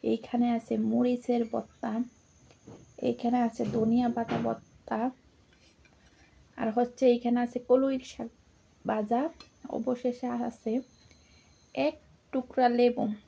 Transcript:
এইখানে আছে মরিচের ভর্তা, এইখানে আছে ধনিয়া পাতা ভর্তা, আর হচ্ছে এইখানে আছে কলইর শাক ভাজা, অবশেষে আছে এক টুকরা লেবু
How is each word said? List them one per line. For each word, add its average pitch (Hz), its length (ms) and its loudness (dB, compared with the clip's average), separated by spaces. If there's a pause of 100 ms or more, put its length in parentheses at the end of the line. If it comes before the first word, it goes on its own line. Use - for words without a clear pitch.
এইখানে 226 440 0 (100)
আছে 233 160 -4 (180)
মরিচের 240 580 2
ভর্তা, 226 420 -6 (1160)
এইখানে 240 300 0 (100)
আছে 226 160 -4 (120)
ধনিয়া 233 340 4
পাতা 233 360 -2
ভর্তা, - 540 -4 (1600)
আর 233 100 -2 (100)
হচ্ছে 240 260 0 (100)
এইখানে 240 320 2
আছে 240 120 -6 (120)
কলইর 262 420 4
শাক 233 180 -12 (560)
ভাজা, 220 360 0 (480)
অবশেষে 247 580 -2 (200)
আছে 233 240 -6 (1040)
এক 285 200 0 (380)
টুকরা 254 360 2
লেবু 240 360 4 (220)